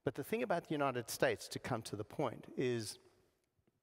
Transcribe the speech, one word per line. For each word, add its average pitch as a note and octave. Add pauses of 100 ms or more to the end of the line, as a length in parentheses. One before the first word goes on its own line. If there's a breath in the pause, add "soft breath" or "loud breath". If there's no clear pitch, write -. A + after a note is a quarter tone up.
But C3+
the C#3+
thing A3+
about F3+
the E3
United C3+
States, -
to -
come A2+
to -
the G#2
point, - (100)
is A#2+ (840)